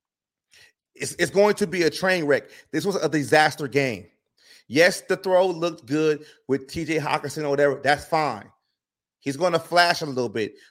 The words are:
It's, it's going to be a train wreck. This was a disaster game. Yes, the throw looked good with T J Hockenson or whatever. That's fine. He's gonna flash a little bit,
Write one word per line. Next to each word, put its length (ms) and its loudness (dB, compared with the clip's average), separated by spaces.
It's, 240 -10
it's 120 -2
going 260 4
to 100 -2
be 160 -2
a 80 4
train 340 -2
wreck. 200 2
This 120 -2
was 120 -2
a 120 0
disaster 600 2
game. 380 -2
Yes, 340 2
the 140 -2
throw 300 2
looked 400 -4
good 380 0
with 220 -2
T 160 -8
J 140 -2
Hockenson 460 -4
or 60 -2
whatever. 320 2
That's 220 0
fine. 460 -4
He's 160 -6
gonna 220 2
flash 420 2
a 60 -8
little 220 -4
bit, 260 -4